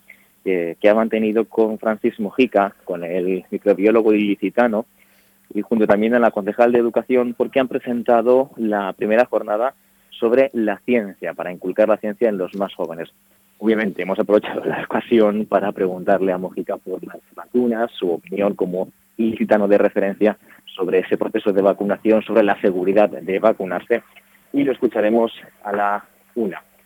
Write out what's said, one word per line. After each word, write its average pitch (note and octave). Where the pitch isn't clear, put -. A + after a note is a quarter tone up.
que, E2+
que G#2
ha G#2
mantenido A2
con A2
Francis A2
Mojica, G2+
con F2
el F2+
microbiólogo G#2+
ilicitano, G#2
y G#2
junto A2
también G#2+
a B2
la A2+
concejal G#2+
de A#2+
Educación, A#2+
porque A2+
han C3
presentado B2
la G2+
primera G#2+
jornada G#2+
sobre B2
la G#2
ciencia, G2+
para E2
inculcar F#2
la G#2
ciencia G#2+
en G2+
los F2+
más G2
jóvenes. E2
Obviamente, G#2+
hemos F#2
aprovechado -
la -
ocasión G#2+
para G2
preguntarle F#2
a F2+
Mojica F#2
por F#2
las E2+
vacunas, A#2
su F2+
opinión F#2+
como F#2
ilicitano G#2+
de G2+
referencia G2+
sobre F#2
ese -
proceso G#2+
de F#2+
vacunación, G2+
sobre A2
la G2
seguridad G2
de F#2+
vacunarse, G#2
y C#3
lo C3+
escucharemos A2+
a G#2
la G2+
una. F#2